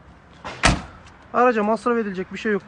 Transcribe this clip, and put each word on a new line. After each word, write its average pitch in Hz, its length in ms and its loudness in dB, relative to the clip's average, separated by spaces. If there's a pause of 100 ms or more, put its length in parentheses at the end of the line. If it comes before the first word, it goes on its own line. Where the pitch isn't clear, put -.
(1300)
Araca 240 300 4
masraf 226 360 0
edilecek 196 340 -6
bir 190 60 -10
şey 220 140 -2
yok. 196 140 -2